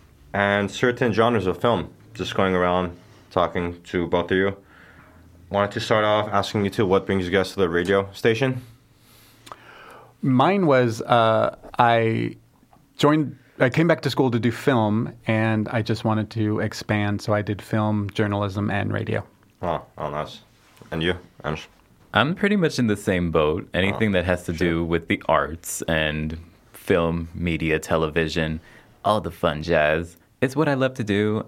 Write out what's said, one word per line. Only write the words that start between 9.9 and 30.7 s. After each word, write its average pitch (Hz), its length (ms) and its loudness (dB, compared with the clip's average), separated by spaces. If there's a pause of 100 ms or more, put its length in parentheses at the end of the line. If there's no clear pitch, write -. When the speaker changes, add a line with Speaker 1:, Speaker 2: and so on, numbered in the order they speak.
Speaker 2:
Mine 160 460 2
was, 123 360 4
uh, 113 540 4 (220)
I 113 580 2 (600)
joined, 147 400 2 (220)
I 131 100 4
came 156 160 2
back 160 160 2
to 135 80 -2
school 131 220 2
to 120 80 0
do 117 100 2
film, 113 640 0 (120)
and 110 420 0
I 120 140 -2
just 107 220 -4
wanted 107 280 0
to 107 280 -2
expand, 104 640 -2
so 110 100 -2
I 104 100 2
did 95 200 -6
film, 107 480 -2
journalism, 101 600 -2
and 101 220 -2
radio. 104 320 -4 (380)
Speaker 1:
Oh, 82 200 -4 (140)
oh, 78 140 -8
nice. 76 300 -8 (500)
And 85 120 -4
you, 87 120 0 (300)
Ange? 78 240 -8 (440)
Speaker 3:
I'm 139 220 2
pretty 202 220 0
much 160 220 0
in 123 80 2
the 104 100 2
same 90 340 0
boat. 80 440 0
Anything 101 360 0
Speaker 1:
Oh, - 20 0
Speaker 3:
that 90 120 0
has 87 200 0
to 87 100 -4
Speaker 1:
sure. 78 140 0
Speaker 3:
do 82 160 0
with 85 240 -2
the 98 200 -2
arts 76 540 -2
and 78 560 -2 (340)
film, 85 600 0
media, 80 440 -2
television, 80 840 -2 (440)
all 107 160 2
the 85 100 -8
fun 78 320 -4
jazz. 80 540 0 (260)
It's 131 140 -2
what 147 120 0
I 143 60 0